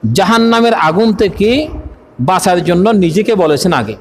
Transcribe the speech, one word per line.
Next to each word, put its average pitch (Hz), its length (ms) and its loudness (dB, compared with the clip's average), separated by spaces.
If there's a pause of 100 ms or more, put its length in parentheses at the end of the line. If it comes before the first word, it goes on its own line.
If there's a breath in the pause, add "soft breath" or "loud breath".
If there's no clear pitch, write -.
(140)
জাহান্নামের 226 600 2
আগুন 196 400 0
থেকে 226 540 -2 (520)
বাঁচার 180 440 0
জন্য 175 260 2
নিজেকে 202 460 0
বলেছেন 170 380 0
আগে। 110 280 -2